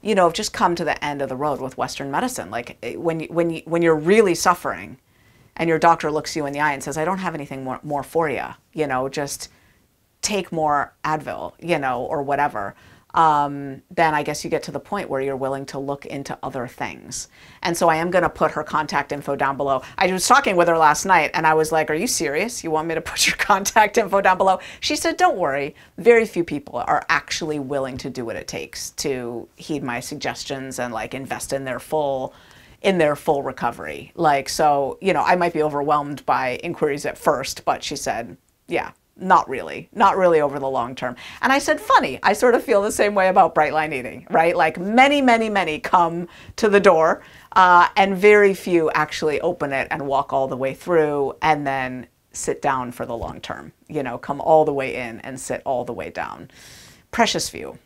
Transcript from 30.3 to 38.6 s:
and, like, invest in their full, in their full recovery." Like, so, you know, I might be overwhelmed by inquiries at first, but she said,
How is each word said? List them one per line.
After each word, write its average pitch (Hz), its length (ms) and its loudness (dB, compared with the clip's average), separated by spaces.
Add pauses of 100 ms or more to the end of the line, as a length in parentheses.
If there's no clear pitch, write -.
and, 123 160 -6
like, 110 200 -8
invest 127 380 -8
in 139 120 -4
their 127 160 -8
full, 139 540 -4 (480)
in 190 160 2
their 151 180 4
full 139 260 0
recovery." 85 720 -8
Like, 143 340 2
so, 143 520 2
you 190 120 0
know, 147 100 2
I 185 140 4
might 175 160 0
be 156 100 0
overwhelmed 147 640 -2
by 127 360 -2
inquiries 147 440 -4
at - 120 -6
first, 135 460 -2
but - 180 -2
she 147 140 -8
said, 120 400 -6 (320)